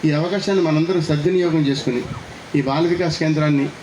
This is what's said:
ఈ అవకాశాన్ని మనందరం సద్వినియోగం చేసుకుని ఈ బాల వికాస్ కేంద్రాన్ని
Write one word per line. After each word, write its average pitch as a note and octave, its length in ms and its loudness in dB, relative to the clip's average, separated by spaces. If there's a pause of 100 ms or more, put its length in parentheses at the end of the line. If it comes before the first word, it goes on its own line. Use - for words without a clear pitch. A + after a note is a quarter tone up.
ఈ D3+ 40 4
అవకాశాన్ని F3+ 520 0
మనందరం E3 380 2
సద్వినియోగం D#3+ 680 2
చేసుకుని C3 340 -2 (540)
ఈ D3 60 4
బాల C#3+ 260 0
వికాస్ E3+ 320 0
కేంద్రాన్ని D3+ 500 2 (140)